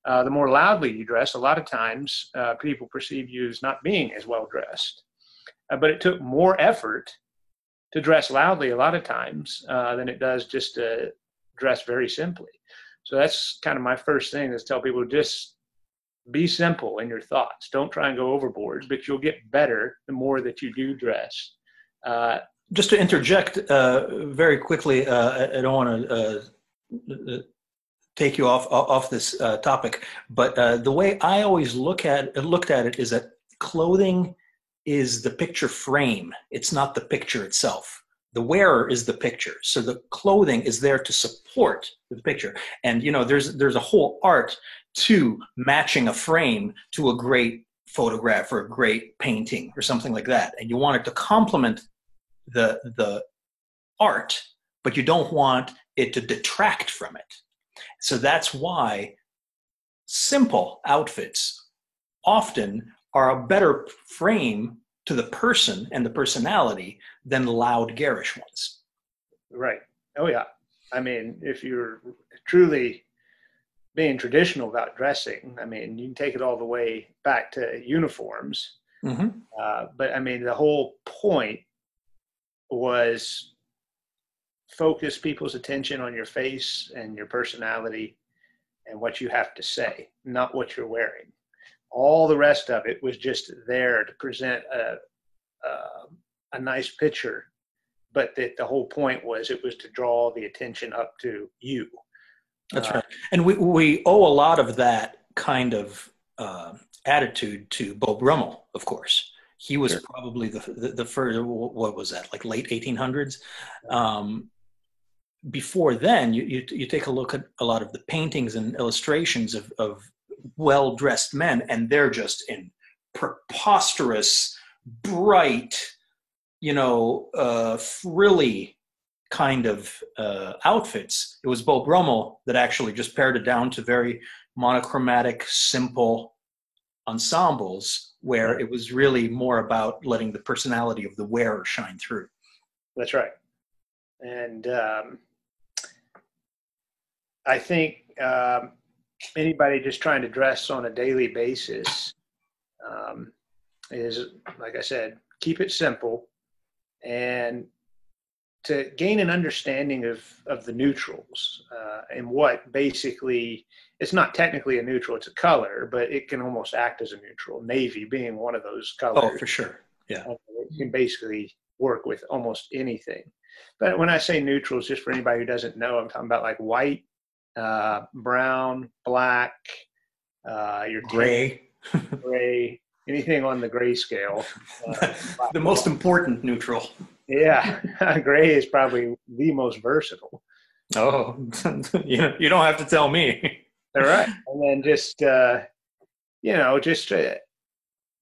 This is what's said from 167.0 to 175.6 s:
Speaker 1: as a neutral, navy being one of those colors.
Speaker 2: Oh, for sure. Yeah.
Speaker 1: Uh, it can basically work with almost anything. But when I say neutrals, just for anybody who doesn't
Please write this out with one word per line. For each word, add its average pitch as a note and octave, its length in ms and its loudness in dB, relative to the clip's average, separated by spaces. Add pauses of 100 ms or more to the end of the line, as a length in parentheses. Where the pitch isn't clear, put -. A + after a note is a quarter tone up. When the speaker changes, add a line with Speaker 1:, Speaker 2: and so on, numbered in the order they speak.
Speaker 1:
as A2 100 -8
a G2+ 100 -14
neutral, - 420 -14
navy A#2 420 -2
being A#2+ 320 -6
one A#2 160 -4
of A2+ 80 -6
those G#2+ 380 -12
colors. B2 240 2
Speaker 2:
Oh, A2+ 160 0
for B2 80 -6
sure. - 340 -6 (280)
Yeah. F#2+ 200 -10
Speaker 1:
Uh, A#2+ 40 -8 (260)
it D3+ 180 -12
can C3 140 -6
basically A2+ 600 -2 (280)
work B2 260 -2
with - 240 -6
almost A#2 420 -6
anything. C3 520 -8 (560)
But A2 180 2
when E3 120 4
I D#3+ 100 4
say D#3+ 200 0
neutrals, C#3 480 -2
just C3+ 140 -4
for C3 100 -6
anybody B2 280 0
who A#2+ 60 -4
doesn't A#2+ 320 -6